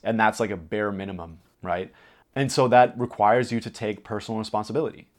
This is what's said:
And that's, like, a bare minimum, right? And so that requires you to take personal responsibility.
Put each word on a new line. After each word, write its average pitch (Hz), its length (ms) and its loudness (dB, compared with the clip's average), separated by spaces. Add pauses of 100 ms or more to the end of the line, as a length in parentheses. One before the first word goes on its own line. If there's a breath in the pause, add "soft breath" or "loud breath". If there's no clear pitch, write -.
And 113 160 0
that's, 110 180 4
like, 107 120 -2
a 98 60 -6
bare 104 360 -4
minimum, 90 460 -10 (240)
right? 90 280 -4 (440 soft breath)
And 135 180 0
so 127 160 4
that 123 320 6
requires 120 500 2
you 117 100 -2
to 110 100 -10
take 107 340 -8
personal 110 340 -6
responsibility. 110 680 -6 (120)